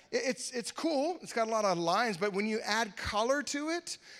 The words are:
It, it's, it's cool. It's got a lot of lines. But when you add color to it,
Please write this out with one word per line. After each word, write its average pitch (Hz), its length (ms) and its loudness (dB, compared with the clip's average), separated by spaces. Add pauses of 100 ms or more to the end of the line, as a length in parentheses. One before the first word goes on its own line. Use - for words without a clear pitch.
(120)
It, - 140 0
it's, - 260 -2
it's 247 200 -4
cool. 311 500 0
It's - 120 -12
got 226 140 2
a 220 40 -2
lot 220 140 2
of 185 120 4
lines. 185 400 2
But 202 160 0
when 202 140 0
you 220 140 0
add 214 340 0
color 247 480 0
to 294 260 -4
it, 339 300 -4 (200)